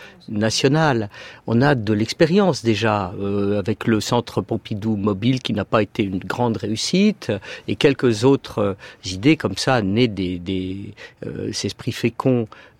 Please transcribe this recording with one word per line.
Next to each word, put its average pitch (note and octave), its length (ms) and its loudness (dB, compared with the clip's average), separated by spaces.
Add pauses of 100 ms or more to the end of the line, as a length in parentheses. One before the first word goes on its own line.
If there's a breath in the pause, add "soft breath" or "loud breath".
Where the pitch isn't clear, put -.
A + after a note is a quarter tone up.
(300 loud breath)
nationale. A#2 800 2 (380 loud breath)
On A#2 140 4
a C#3+ 140 4
de G#2+ 180 0
l'expérience D#3+ 720 2
déjà, G#2 560 0
euh, G2+ 400 0
avec G2+ 280 -4
le A2 120 4
centre A2+ 420 -2
Pompidou G#2+ 540 -4
mobile G#2 460 0
qui - 100 -4
n'a G2+ 140 -2
pas A2+ 180 2
été G#2+ 200 -2
une F#2+ 160 -2
grande A2+ 380 -2
réussite F3 720 0 (360 loud breath)
et G2+ 80 -4
quelques B2 480 2
autres, C3+ 360 2
euh, G2+ 140 0 (300 loud breath)
idées G2 320 2
comme G2 220 -4
ça C3 240 2
nées G#2 260 2
des, F2+ 320 -4
des, F#2+ 540 -6 (320 loud breath)
euh, - 260 -6
ces G#2+ 160 -6
esprits - 240 -6
féconds, A#2+ 560 0 (320 loud breath)